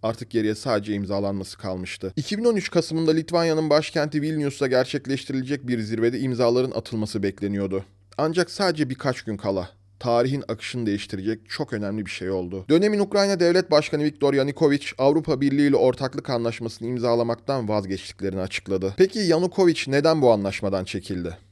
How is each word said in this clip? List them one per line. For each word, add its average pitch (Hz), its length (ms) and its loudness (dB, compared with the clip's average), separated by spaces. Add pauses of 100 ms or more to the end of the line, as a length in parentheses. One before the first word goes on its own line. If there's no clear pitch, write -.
Artık 113 280 -4
geriye 107 240 2
sadece 107 380 -2
imzalanması 98 640 -4
kalmıştı. 92 580 -8
İki 151 220 -4
bin 226 80 -2
on 233 100 4
üç 190 160 -4
Kasım'ında 160 400 0
Litvanya'nın 160 580 0
başkenti 151 520 0
Vilnius'ta 143 460 -2
gerçekleştirilecek 131 1000 -2
bir 123 120 0
zirvede 113 400 0
imzaların 127 520 2
atılması 107 520 -4
bekleniyordu. 98 600 -2 (340)
Ancak 165 340 0
sadece 156 380 0
birkaç 131 320 -4
gün 107 160 -6
kala 98 320 -2 (300)
tarihin 127 480 2
akışını 117 380 -6
değiştirecek 101 640 -4
çok - 240 -6
önemli 104 320 -4
bir 92 60 -12
şey - 180 -6
oldu. 92 400 -4
Dönemin 202 300 4
Ukrayna 202 400 0
Devlet 175 320 4
Başkanı 151 320 2
Viktor 143 300 2
Yanukovych, 143 640 2
Avrupa 143 440 2
Birliği 143 280 4
ile 139 60 4
ortaklık 127 540 0
anlaşmasını 117 580 -4
imzalamaktan 120 840 0
vazgeçtiklerini 95 720 -2
açıkladı. 95 560 -2
Peki 190 220 4
Yanukovych 175 680 2
neden 147 340 4
bu 123 100 8
anlaşmadan 98 540 0
çekildi? 90 520 -8 (140)